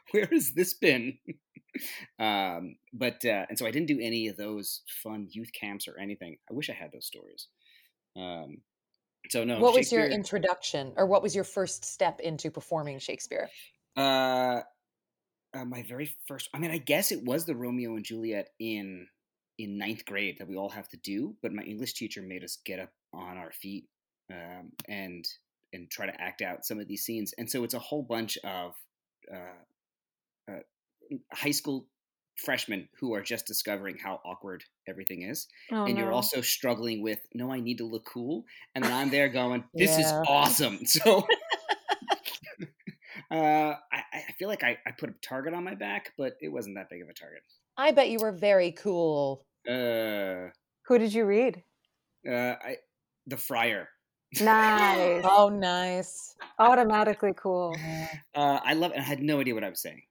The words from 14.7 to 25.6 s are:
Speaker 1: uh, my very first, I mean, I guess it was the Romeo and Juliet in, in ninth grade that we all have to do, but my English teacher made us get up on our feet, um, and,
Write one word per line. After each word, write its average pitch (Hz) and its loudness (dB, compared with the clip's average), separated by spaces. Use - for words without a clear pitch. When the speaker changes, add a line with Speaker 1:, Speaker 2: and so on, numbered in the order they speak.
Speaker 1:
uh, 131 -8
my 123 -8
very 123 -8
first, 135 -12
I 135 -6
mean, 165 -2
I 165 -2
guess 151 2
it 147 -4
was 131 0
the 165 -2
Romeo 123 -4
and 107 -8
Juliet 113 -4
in, 101 -6
in 101 -8
ninth 104 -6
grade 98 -4
that 95 -12
we 95 -8
all 98 -6
have 101 -12
to - -18
do, 107 -6
but - -6
my 104 -8
English 107 -8
teacher 104 -10
made 92 -12
us 87 -12
get 92 -10
up 90 -14
on 90 -12
our 85 -14
feet, - -12
um, 87 -16
and, 92 -10